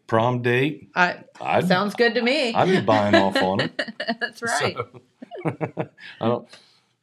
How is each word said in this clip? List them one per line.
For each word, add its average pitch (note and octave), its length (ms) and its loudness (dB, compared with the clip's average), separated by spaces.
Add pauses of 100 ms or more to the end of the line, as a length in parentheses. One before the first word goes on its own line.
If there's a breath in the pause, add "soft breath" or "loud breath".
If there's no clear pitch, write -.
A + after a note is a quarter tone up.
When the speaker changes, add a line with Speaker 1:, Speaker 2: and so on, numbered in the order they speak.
Speaker 1:
prom A#2+ 360 2
date? B2 520 0
Speaker 2:
I, F3+ 300 0 (160)
Speaker 1:
I'd, G2 260 0
Speaker 2:
sounds F#3+ 280 0
good A#3+ 200 2
to A#3+ 80 0
me. B3 320 0
Speaker 1:
I'd - 140 4
be F#3+ 140 4
buying - 320 2
off - 220 4
on A3+ 240 0
it. - 220 -4 (240)
Speaker 2:
<laughs> A3+ 140 -6
That's - 220 -8
right. A#3 340 -2
Speaker 1:
So, - 240 -10 (440)
<laughs> - 440 -6 (320 loud breath)
I A2 80 -2
don't, A#2+ 200 -2 (540 soft breath)